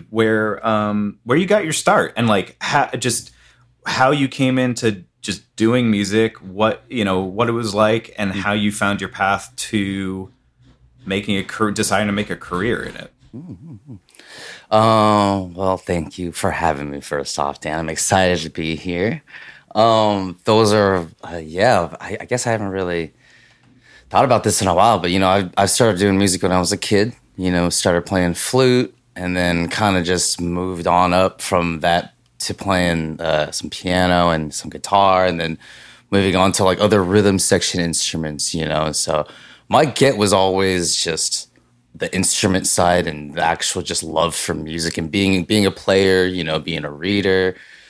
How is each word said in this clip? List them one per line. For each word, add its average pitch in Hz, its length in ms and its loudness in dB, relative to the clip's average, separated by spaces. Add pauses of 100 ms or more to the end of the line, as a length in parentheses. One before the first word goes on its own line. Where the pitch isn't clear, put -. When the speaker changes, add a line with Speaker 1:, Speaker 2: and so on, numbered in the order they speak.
Speaker 1:
where, 110 580 0
um, 104 560 -2
where 123 140 0
you 190 80 2
got 202 180 2
your 156 100 -4
start 175 440 0
and, 117 100 2
like, 101 340 0
ha-, - 360 0
just - 340 -4 (540)
how 131 260 2
you 143 160 2
came 131 300 0
into 117 460 -2 (180)
just - 340 -10
doing 117 360 4
music, 104 460 0
what, 98 520 -2
you 117 160 -2
know, 95 160 0
what 98 260 -2
it 117 60 0
was 113 220 -4
like 110 420 2
and 101 140 -2
Speaker 2:
Mm. 98 40 -6
Speaker 1:
how 101 180 0
you 104 180 0
found 101 280 -2
your 95 100 -6
path 98 460 -2
to 98 760 -6 (760)
making 98 320 -2
a 98 60 -4
car-, 107 280 -2
deciding 101 360 0
to 101 60 -2
make 104 180 -4
a 85 40 -8
career 95 480 -4
in - 120 -12
it. - 160 -18 (220)
Speaker 2:
Mm-hmm. 135 640 -18 (760)
Uh, 107 720 4 (120)
well, 95 240 0
thank 85 400 -4
you 87 140 -6
for 87 200 -2
having 76 380 -2
me 71 120 -10
first - 360 -8
off, 71 240 -4
Dan. 78 180 -6
I'm 80 100 -6
excited 90 500 2
to 78 100 -8
be 80 260 -6
here. 92 460 -4 (540)
Um, 104 680 2
those 110 280 4
are, 95 340 2 (160)
uh, 87 200 -12
yeah, 87 560 0
I, - 220 -10
I 90 40 -16
guess 123 220 -4
I 120 40 0
haven't 107 180 -4
really 87 440 -4 (960)
thought 107 160 4
about 120 180 2
this 104 180 0
in 98 60 0
a 90 60 4
while, 101 260 4
but, 87 120 -2
you 95 80 2
know, 95 100 4
I've, 95 280 0
I've 98 120 4
started 107 300 2
doing 98 180 4
music 95 260 0
when 90 80 2
I 90 80 4
was 90 120 0
a 101 60 -2
kid, 110 360 0 (240)
you 92 140 -2
know, 87 180 2
started 87 360 0
playing 90 280 0
flute 127 600 0 (220)
and 90 200 -6
then 87 340 0
kinda 95 340 0
just 87 360 -2
moved 87 480 -4
on 90 260 4
up 92 280 2
from 85 400 0
that 85 320 0 (260)
to - 140 -6
playing, 85 680 -2
uh, 76 300 -2
some - 180 -8
piano 90 600 2
and 78 240 -2
some - 160 -12
guitar 95 560 2
and 85 140 0
then 80 180 -6 (540)
moving 98 240 2
on 95 180 4
to, 104 120 0
like, 92 140 2
other 101 240 4
rhythm 98 360 4
section - 400 0
instruments, 80 760 -4
you 80 140 -4
know. 76 240 -2
So 76 340 -2 (440)
my 131 160 4
get 131 320 2
was 101 160 2
always 95 640 2
just - 540 -4 (460)
the - 200 -8
instrument 95 520 0
side 90 400 2
and 73 280 -10
the 82 60 -4
actual 82 400 -2
just 85 220 -6
love 80 320 -2
for - 180 -4
music 80 440 -6
and 82 140 -4
being, 95 320 2
being 104 220 0
a 95 60 0
player, 95 540 2
you 92 180 -4
know, 80 160 -4
being 78 260 -6
a 73 60 -10
reader, 95 640 0 (340)